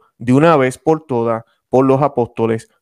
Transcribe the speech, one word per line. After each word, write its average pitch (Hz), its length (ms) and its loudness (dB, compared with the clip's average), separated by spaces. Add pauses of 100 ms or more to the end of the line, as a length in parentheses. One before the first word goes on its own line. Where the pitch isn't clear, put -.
(180)
de 120 140 -6
una 156 240 4
vez 131 220 -2
por 156 280 -4
todas 117 380 -4 (260)
por 131 160 2
los 135 180 2
apóstoles 113 680 -4 (120)